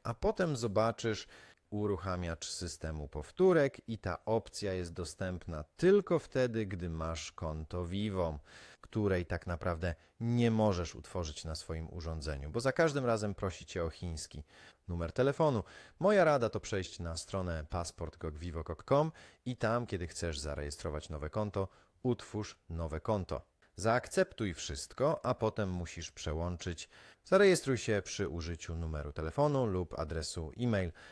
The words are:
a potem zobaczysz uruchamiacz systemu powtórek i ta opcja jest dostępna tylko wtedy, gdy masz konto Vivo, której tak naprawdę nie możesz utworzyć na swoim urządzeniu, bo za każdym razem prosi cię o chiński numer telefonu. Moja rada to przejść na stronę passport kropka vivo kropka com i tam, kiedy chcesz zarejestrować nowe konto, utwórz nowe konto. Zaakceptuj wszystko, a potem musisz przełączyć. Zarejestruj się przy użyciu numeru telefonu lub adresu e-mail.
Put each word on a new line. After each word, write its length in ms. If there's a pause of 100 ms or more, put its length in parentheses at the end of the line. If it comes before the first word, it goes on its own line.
a 120
potem 420
zobaczysz 720 (440)
uruchamiacz 800
systemu 600
powtórek 800
i 100
ta 260
opcja 480
jest 200
dostępna 720 (120)
tylko 420
wtedy, 480
gdy 240
masz 420
konto 520
Vivo, 540 (420)
której 460
tak 200
naprawdę 480 (260)
nie 300
możesz 440
utworzyć 500
na 100
swoim 360
urządzeniu, 600
bo 100
za 120
każdym 340
razem 280
prosi 320
cię 180
o 60
chiński 540 (440)
numer 240
telefonu. 520 (340)
Moja 260
rada 240
to 120
przejść 380
na 180
stronę 540
passport 460
kropka 220
vivo 260
kropka 200
com 280 (320)
i 120
tam, 300
kiedy 200
chcesz 320
zarejestrować 720
nowe 220
konto, 380 (340)
utwórz 560 (100)
nowe 320
konto. 540 (220)
Zaakceptuj 800
wszystko, 720
a 100
potem 360
musisz 400
przełączyć. 800 (360)
Zarejestruj 540
się 260
przy 240
użyciu 460
numeru 380
telefonu 540
lub 320
adresu 640
e-mail. 320 (200)